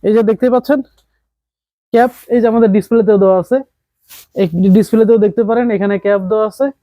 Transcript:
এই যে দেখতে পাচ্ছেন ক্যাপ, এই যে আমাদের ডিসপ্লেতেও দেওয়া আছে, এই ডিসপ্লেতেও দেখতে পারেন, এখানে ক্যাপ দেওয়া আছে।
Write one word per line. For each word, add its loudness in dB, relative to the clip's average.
এই 0
যে 2
দেখতে 0
পাচ্ছেন -2
ক্যাপ, 2
এই 0
যে 0
আমাদের 2
ডিসপ্লেতেও 0
দেওয়া 2
আছে, -4
এই -2
ডিসপ্লেতেও 2
দেখতে 0
পারেন, -2
এখানে -2
ক্যাপ -2
দেওয়া -2
আছে। -6